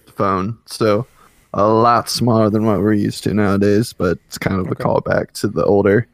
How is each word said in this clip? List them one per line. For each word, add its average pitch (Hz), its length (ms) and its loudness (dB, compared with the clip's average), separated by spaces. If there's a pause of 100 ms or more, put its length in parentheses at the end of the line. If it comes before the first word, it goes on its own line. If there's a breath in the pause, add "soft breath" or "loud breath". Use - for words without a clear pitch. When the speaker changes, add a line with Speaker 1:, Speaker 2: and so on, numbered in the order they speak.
Speaker 1:
phone, 98 580 -4
so 110 420 -2 (460 soft breath)
a 98 160 2
lot 113 400 2
smaller 110 400 2
than 107 160 0
what 104 160 0
we're 107 140 2
used 107 300 -2
to - 100 -2
nowadays, 101 580 0
but 87 340 -2
it's - 120 -16
kind 98 220 -2
of 87 80 -6
Speaker 2:
Okay. - 140 -6
Speaker 1:
a - 40 0
callback - 460 -2
to - 160 -4
the - 160 -2
older 101 500 2